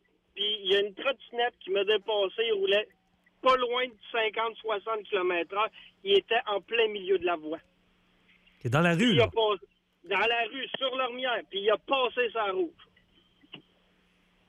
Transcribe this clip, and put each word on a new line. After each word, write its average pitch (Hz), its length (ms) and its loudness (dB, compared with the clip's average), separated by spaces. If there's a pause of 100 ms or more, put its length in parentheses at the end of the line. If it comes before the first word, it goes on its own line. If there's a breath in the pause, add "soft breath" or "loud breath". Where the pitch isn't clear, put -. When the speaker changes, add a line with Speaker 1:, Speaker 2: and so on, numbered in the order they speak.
(340)
Speaker 1:
puis 285 100 -8 (200)
il 190 80 -2
y 196 40 6
a 202 40 4
une 202 160 -2
trottinette 240 580 -4 (100)
qui 180 60 -10
m'a 196 140 0
dépassé. 208 640 0
Il 220 120 0
roulait 202 280 2 (560)
pas 254 140 6
loin 247 280 -2
de 247 80 -12 (180)
cinquante, 220 460 -2
soixante 214 500 -4
kilomètres 180 460 -2
heure. 208 160 0 (340 loud breath)
Il 196 140 2
était 226 300 2
en 202 140 -2
plein 220 300 0
milieu 190 280 0
de 170 60 -4
la 175 100 0
voie. 156 240 -8 (1000)
Speaker 2:
Qui - 80 -8
est - 40 -2
dans 143 100 4
la 170 120 4
rue, 165 40 2
Speaker 1:
Puis 226 160 4
il 233 80 6
a 220 40 6
Speaker 2:
là. 196 60 -4
Speaker 1:
passé, 214 340 0 (440)
dans 190 100 0
la 233 320 0
rue, 254 160 -8 (100)
sur 262 180 -4
Lormière, 247 540 -4
puis 190 120 -6
il 202 80 0
a 208 80 2
passé - 440 -2 (120)
sa 208 180 -2
rouge. 185 200 -2 (1800)